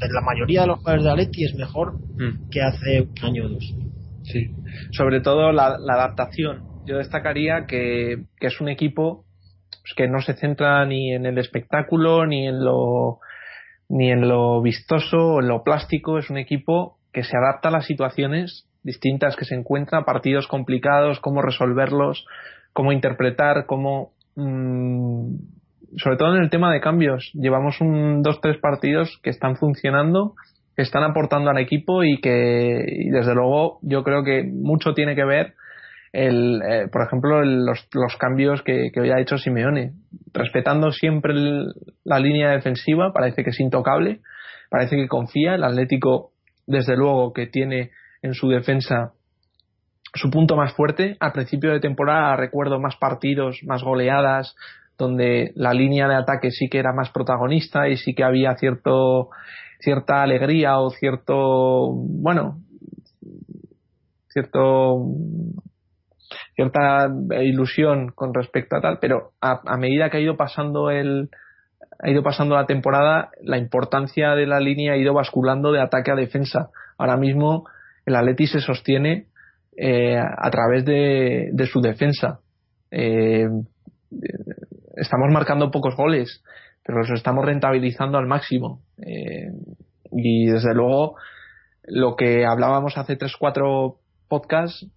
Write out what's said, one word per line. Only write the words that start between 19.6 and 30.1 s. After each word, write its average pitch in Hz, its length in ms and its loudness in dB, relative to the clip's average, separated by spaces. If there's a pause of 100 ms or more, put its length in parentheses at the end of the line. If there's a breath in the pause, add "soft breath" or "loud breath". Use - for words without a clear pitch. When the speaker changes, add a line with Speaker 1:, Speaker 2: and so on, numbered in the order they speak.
Speaker 2:
partidos 135 420 -2
complicados, 139 760 0
cómo 139 220 -2
resolverlos, 135 840 0 (480 loud breath)
cómo 139 200 2
interpretar, 135 760 0
cómo, 139 460 -4 (240)
mm, 127 1000 -4 (600)
sobre 131 200 0
todo 160 200 2
en 185 60 4
el 160 80 0
tema 170 220 2
de 143 80 0
cambios. 156 540 0
Llevamos 135 460 0
un, 151 420 2
dos, 151 180 0
tres 151 180 0
partidos 151 640 0
que 131 80 -2
están 131 260 -2
funcionando 151 800 0 (440 loud breath)